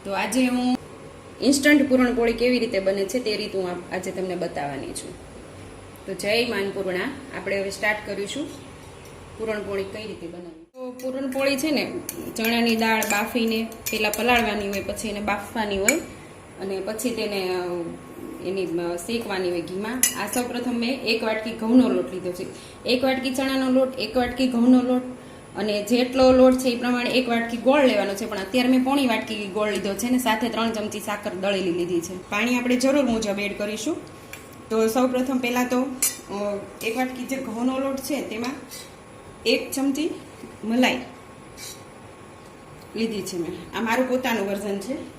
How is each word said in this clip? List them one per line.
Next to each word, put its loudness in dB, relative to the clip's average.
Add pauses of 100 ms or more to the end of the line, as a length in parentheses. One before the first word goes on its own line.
તો -4
આજે 2
હું 2 (600)
ઇન્સ્ટન્ટ 6
પૂરણપોળી 4
કેવી 4
રીતે 2
બને 2
છે -2
તે 0
રીત -6
હું 0
આપ-, -8
આજે -4
તમને -4
બતાવવાની -4
છું. -12 (720)
તો -6
જય 2
માનપૂર્ણા, -2 (260)
આપણે -2
હવે -2
સ્ટાર્ટ -2
કરીશું -8 (640)
પૂરણપોળી -4
કઈ -10
રીતે -10
બનાવવી. -14
તો -12
પૂરણપોળી -2
છે 0
ને, 0 (440)
ચણાની 4
દાળ 4
બાફીને 2 (220)
પહેલાં 2
પલાળવાની 2
હોય, -2
પછી -6
એને -4
બાફવાની -2
હોય 4 (640)
અને -4
પછી -2
તેને, -2
અ, -2 (840)
એની, -2
અ, -2
શેકવાની -2
હોય 0
ઘીમાં. -4 (160)
આ -2
સૌપ્રથમ -2
મેં -2
એક 0
વાટકી -2
ઘઉંનો 6
લોટ 0
લીધો -6
છે, -8 (380)
એક 2
વાટકી 0
ચણાનો 0
લોટ, 4
એક -4
વાટકી 2
ઘઉંનો 6
લોટ 2 (540)
અને 0
જેટલો 6
લોટ 10
છે 2
એ 2
પ્રમાણે 0
એક 2
વાટકી 0
ગોળ 6
લેવાનો 4
છે, -4
પણ -4
અત્યારે 2
મેં 6
પોણી 4
વાટકી 0
ગોળ 0
લીધો 0
છે -4
અને 4
સાથે 2
ત્રણ 0
ચમચી -4
સાકર -4
દળેલી 0
લીધી 0
છે. -10
પાણી 2
આપણે 2
જરૂર 4
મુજબ 0
એડ -4
કરીશું. -2 (720)
તો 4
સૌપ્રથમ 2
પહેલાં 2
તો, 2 (520)
અ, -2 (260)
એક -2
વાટકી -2
જે -2
ઘઉંનો 0
લોટ 0
છે -4
તેમાં -4 (960)
એક 2
ચમચી 0 (540)
મલાઈ 2 (2000)
લીધી -2
છે -6
મેં. -6
આ -2
મારું 2
પોતાનું 0
વર્ઝન -2
છે. -4 (220)